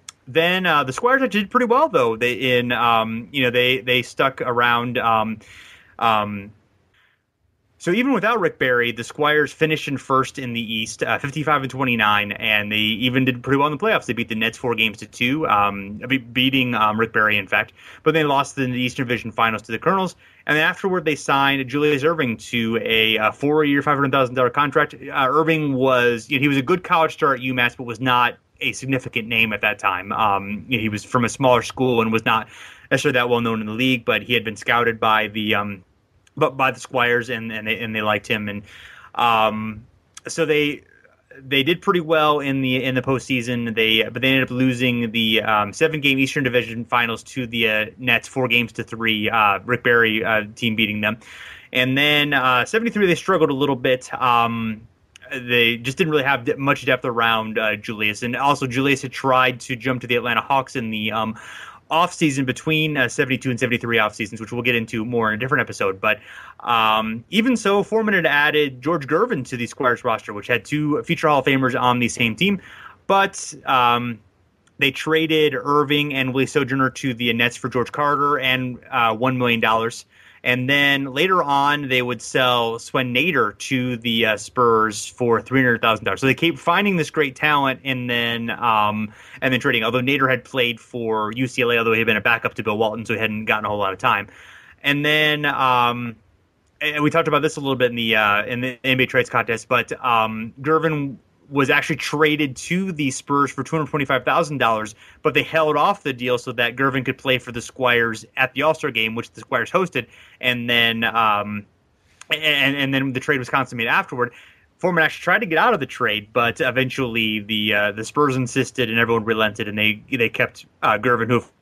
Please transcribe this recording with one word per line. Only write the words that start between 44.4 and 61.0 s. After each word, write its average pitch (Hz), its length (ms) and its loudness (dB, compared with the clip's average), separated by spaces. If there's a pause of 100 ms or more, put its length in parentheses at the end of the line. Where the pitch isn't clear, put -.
up 127 60 -6
losing 123 600 0
the, 110 320 2
um, 104 320 0
seven-game 147 440 0
Eastern 135 260 0
Division 117 420 -2
Finals 117 380 0
to 127 220 -8
the, 117 220 0
uh, 107 180 0 (120)
Nets, - 300 0
four 127 200 -2
games 117 240 0
to 113 120 -8
three. 110 440 -2
Uh, 104 360 2
Rick 120 180 -2
Barry, 113 420 4
uh, 107 200 0 (100)
team 113 200 -2
beating 107 280 0
them, 110 160 -2 (520)
and 131 280 0
then, 147 340 2
uh, 127 320 2
seventy-three 214 420 0
they 175 80 2
struggled 160 360 2
a 143 40 -2
little 139 220 0
bit. 127 380 -2
Um, 117 720 0 (440)
they 120 460 2
just 123 220 -6
didn't 165 140 0
really 143 120 2
have 131 200 0
de-, 143 120 -2
much 139 300 -2
depth 131 180 2
around, 113 540 0
uh, 107 180 0
Julius, 107 460 -4
and 123 140 -4
also 139 300 0
Julius 135 360 0
had 131 100 -10
tried 127 480 2
to 127 160 -8
jump 123 240 -4
to 120 60 -12
the 120 100 0
Atlanta 117 240 0
Hawks 135 360 -2
in 113 120 -4
the, 107 240 -6